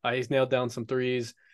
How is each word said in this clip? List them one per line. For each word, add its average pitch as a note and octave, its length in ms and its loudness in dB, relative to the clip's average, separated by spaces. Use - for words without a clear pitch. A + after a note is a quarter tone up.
Uh, A#2+ 100 0
he's B2 160 -2
nailed C3 220 4
down B2+ 180 2
some A#2+ 180 -6
threes. B2+ 480 -2